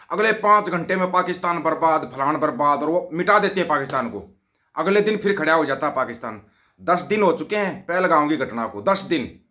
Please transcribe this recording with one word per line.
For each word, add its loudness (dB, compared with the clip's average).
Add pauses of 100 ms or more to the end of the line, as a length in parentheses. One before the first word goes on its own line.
(120)
"अगले 2
पाँच 2
घंटे -2
में 0
पाकिस्तान 0
बर्बाद, 0
फलान 0
बर्बाद", 2
और 0
वो 0
मिटा 4
देते 0
हैं 0
पाकिस्तान -2
को। -14 (360)
अगले 2
दिन 0
फिर 0
खड़ा 2
हो 4
जाता -2
है -4
पाकिस्तान। -6 (400)
दस 0
दिन 0
हो 4
चुके -6
हैं -4
पहलगाम 2
की 0
घटना -4
को, -12
दस 2
दिन। -4 (100)